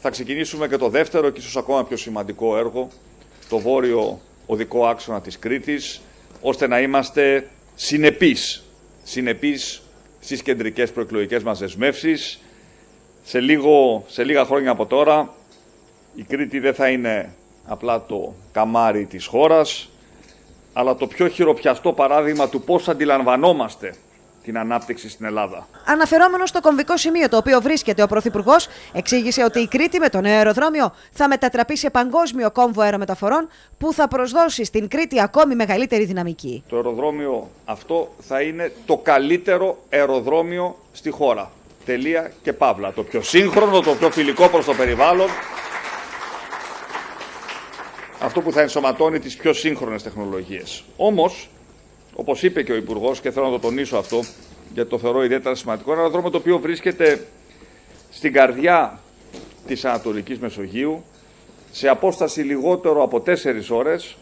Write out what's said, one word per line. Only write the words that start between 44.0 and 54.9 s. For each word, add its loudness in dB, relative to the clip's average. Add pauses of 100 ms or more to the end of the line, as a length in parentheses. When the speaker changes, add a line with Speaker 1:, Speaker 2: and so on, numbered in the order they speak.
Speaker 1:
φιλικό 4
προς 4
το 2
περιβάλλον. 4 (3000)
Αυτό -2
που -2
θα 2
ενσωματώνει 2
τις -10
πιο 2
σύγχρονες -4
τεχνολογίες. -10 (120)
Όμως, 0 (680)
όπως -4
είπε 0
και -4
ο 0
Υπουργός, -4
και -4
θέλω -2
να 0
το -2
τονίσω -4
αυτό, -2 (520)
γιατί -4